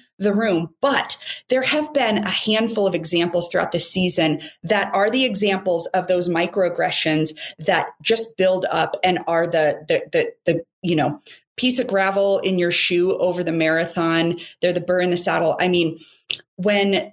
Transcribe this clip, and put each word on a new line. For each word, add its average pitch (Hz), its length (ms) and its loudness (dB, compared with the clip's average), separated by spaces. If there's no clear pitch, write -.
the 196 160 0
room, 190 480 0
but - 360 0
there 254 120 2
have 302 320 -2
been 220 260 2
a 208 100 -4
handful 214 580 0
of 175 80 0
examples 170 540 0
throughout 170 240 -2
the 170 60 0
season 170 640 0
that 196 320 0
are 202 140 2
the 262 160 2
examples 190 600 0
of 180 200 -2
those 175 220 0
microaggressions 170 1080 0
that 160 300 0
just 226 360 -2
build 185 340 2
up 160 320 0
and 180 240 0
are 170 180 2
the, 156 440 0
the, 160 120 2
the, - 200 0
the, 170 180 0
you 175 140 0
know, 147 260 0
piece 247 200 0
of 247 100 -2
gravel 196 520 2
in 190 180 0
your 175 140 2
shoe 175 460 2
over 180 260 0
the 165 80 -4
marathon. 165 880 0
They're 175 120 2
the 175 60 -2
burr 180 220 0
in 180 80 2
the 175 80 2
saddle. 165 420 0
I 180 80 2
mean, 170 320 0
when 202 560 0